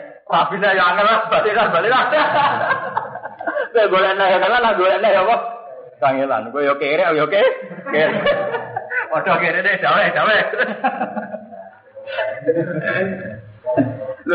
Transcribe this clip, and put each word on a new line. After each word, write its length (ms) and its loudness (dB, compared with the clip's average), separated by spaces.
rabine 480 0
ya 160 2
angel, 200 2
balikan, 400 2
balikan. 400 2
<laughs> 1700 -2
Kowe 160 4
golek 240 2
neh, 240 4
ya, 80 2
lah, 240 2
golek 320 2
neh, 80 6
ya, 80 4
apa? 160 4
Kangelan. 480 0
Kowe 160 -2
ya 160 2
kere, 320 2
ya 160 2
kere. 220 4
Kere. 260 2
Padha 240 0
kere 240 0
deh, 240 0
dawe, 200 4
dawe. 200 2
Lho, 80 0